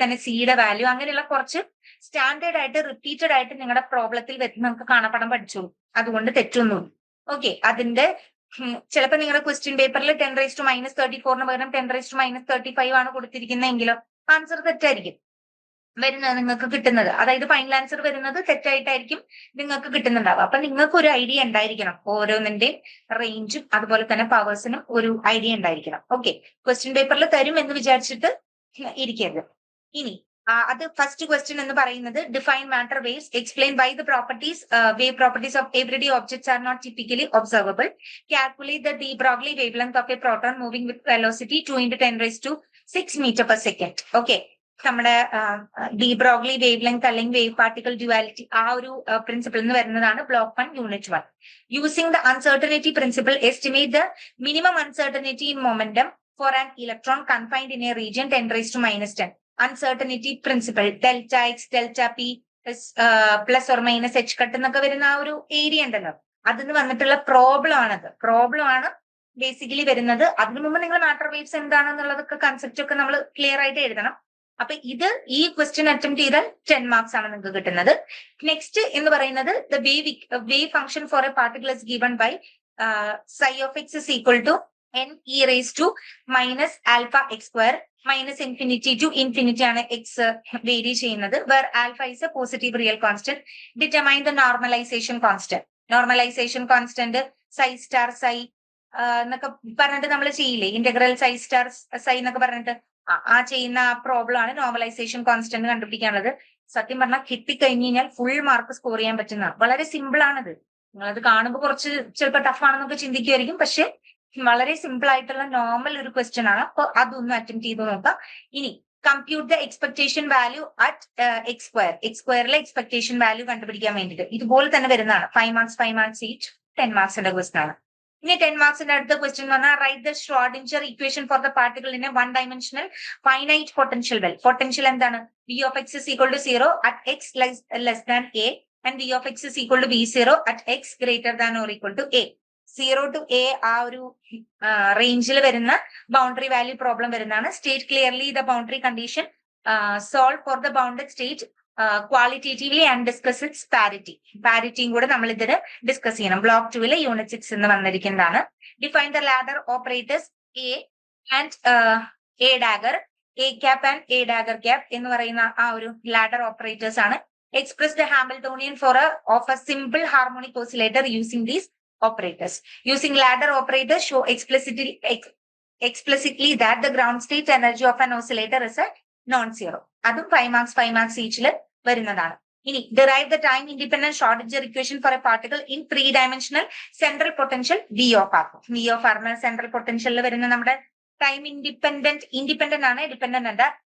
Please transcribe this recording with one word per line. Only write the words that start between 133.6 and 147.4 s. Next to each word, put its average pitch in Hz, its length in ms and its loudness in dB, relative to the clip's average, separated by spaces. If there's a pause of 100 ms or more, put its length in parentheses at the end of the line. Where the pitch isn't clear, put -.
potential 240 460 0
well. 175 180 -4
പൊട്ടൻഷ്യൽ 262 440 2
എന്താണ്? 240 400 0 (240)
V 247 60 -6 (120)
of 262 160 -4
x - 20 -20 (140)
is - 120 -14
equal 262 220 4
to 277 140 -4
zero 247 200 4 (200)
at 262 280 -6
x - 40 -18 (200)
less, 247 160 0 (300)
less 226 140 -2 (100)
than 247 120 2 (220)
a - 20 2 (400)
and 262 140 -4
V 254 80 -8 (100)
of 254 140 -8
x 285 160 -12
is 240 140 -12
equal 254 200 4
to 262 100 0
V 233 120 4 (120)
zero 254 180 6 (160)
at - 100 -6 (180)
x - 40 -20 (200)
greater 233 380 -2
than 226 220 -2
or 214 80 -6
equal 214 280 -8
to 277 60 -2 (160)
a. 208 40 -2 (560)
Zero 269 300 2
to 302 100 -6 (120)
a 254 140 2 (160)
ആ 233 180 0
ഒരു, 247 380 -10 (440)
ആ, 208 300 2
റേഞ്ചിൽ 247 460 2
വരുന്ന 254 400 4 (300)
ബൗണ്ടറി 254 380 2
വാല്യൂ 254 340 0
പ്രോബ്ലം 240 280 -2
വരുന്നതാണ്. 220 400 -4